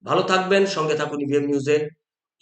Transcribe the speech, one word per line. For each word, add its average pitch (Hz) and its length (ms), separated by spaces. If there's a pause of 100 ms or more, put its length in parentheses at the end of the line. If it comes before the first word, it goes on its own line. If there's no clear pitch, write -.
ভালো 160 180
থাকবেন, 190 440
সঙ্গে 156 280
থাকুন 147 260
ইভিএম 143 300
নিউজের। 143 320 (600)